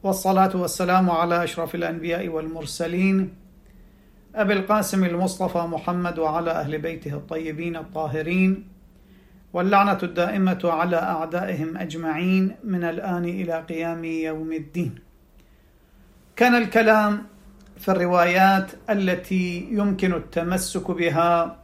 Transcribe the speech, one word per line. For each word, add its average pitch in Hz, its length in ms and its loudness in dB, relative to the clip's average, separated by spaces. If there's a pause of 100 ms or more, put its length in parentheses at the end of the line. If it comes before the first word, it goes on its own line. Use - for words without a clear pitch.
والصلاة 190 540 2
والسلام 180 540 2
على 170 340 2
أشرف 165 300 -6
الأنبياء 170 540 -4
والمرسلين، 165 1040 -2 (1000)
أبي 208 180 2
القاسم 196 520 2
المصطفى 180 540 -2
محمد، 170 600 -4
وعلى 165 320 0
أهل 151 280 -4
بيته 160 360 -8
الطيبين 160 640 -8
الطاهرين، 160 920 -2 (840)
واللعنة 196 500 4
الدائمة 180 640 0
على 170 320 2
أعدائهم 165 800 -2
أجمعين 170 880 0
من 185 200 -2
الآن 175 400 -2
إلى 175 360 -4
قيام 165 440 -6
يوم 160 480 -4
الدين. 160 420 -6 (1400)
كان 240 180 6
الكلام 214 720 4 (520)
في - 120 -4
الروايات 180 800 4 (200)
التي 180 800 0
يمكن 202 440 0
التمسك 180 760 -4
بها 170 720 2